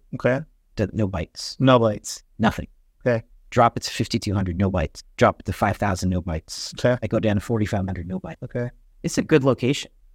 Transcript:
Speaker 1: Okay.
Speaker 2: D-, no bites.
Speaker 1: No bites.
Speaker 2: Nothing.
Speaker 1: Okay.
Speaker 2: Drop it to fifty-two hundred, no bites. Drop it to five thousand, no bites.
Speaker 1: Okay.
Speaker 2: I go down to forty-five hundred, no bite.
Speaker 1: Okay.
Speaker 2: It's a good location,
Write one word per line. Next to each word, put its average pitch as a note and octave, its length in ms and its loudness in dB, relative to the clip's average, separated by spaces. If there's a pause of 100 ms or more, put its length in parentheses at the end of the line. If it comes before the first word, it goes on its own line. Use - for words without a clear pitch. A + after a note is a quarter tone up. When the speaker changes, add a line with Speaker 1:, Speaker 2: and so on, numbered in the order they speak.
(160)
Speaker 1:
Okay. C3 300 0 (300)
Speaker 2:
D-, G#2+ 180 0
no G#2 140 0
bites. - 520 -8
Speaker 1:
No B2+ 200 8
bites. G#2+ 440 0 (160)
Speaker 2:
Nothing. - 280 0 (340)
Speaker 1:
Okay. A#2 240 0 (240)
Speaker 2:
Drop A#2 260 4
it - 80 -6
to - 80 -8
fifty-two A2+ 420 -2
hundred, F#2 240 -2
no G2 120 4
bites. F2+ 340 -4 (140)
Drop A2 240 4
it - 60 -20
to G2+ 40 -2
five G2+ 240 0
thousand, F#2+ 340 -2
no F2+ 120 0
bites. - 580 -8
Speaker 1:
Okay. B2 220 2
Speaker 2:
I A2 60 -4
go A2 120 -2
down G#2 160 2
to G2+ 60 0
forty-five G#2+ 440 -2
hundred, F2+ 220 -6
no F#2 120 -6
bite. - 240 -12
Speaker 1:
Okay. B2 260 -6 (340)
Speaker 2:
It's - 140 -6
a - 60 0
good C3+ 200 2
location, B2+ 480 0 (240)